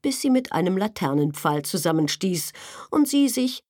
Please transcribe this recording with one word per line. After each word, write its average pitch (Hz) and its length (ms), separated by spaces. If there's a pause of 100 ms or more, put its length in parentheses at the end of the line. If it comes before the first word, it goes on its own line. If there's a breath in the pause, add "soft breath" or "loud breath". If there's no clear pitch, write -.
bis 269 200
sie 277 80
mit 254 240
einem 180 240
Laternenpfahl 147 840
zusammenstieß 160 880 (360 loud breath)
und 302 160
sie 285 220
sich 254 420